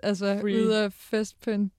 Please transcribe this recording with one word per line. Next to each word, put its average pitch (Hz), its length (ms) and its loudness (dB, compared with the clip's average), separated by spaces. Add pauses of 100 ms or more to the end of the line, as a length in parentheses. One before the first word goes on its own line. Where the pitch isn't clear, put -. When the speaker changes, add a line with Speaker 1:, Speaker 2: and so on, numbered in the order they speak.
Speaker 1:
altså, 202 380 -2
Speaker 2:
Free. 208 240 2
Speaker 1:
ude 214 200 2
at 202 80 -4
fest - 480 -6
på 240 100 -4
en 202 280 -2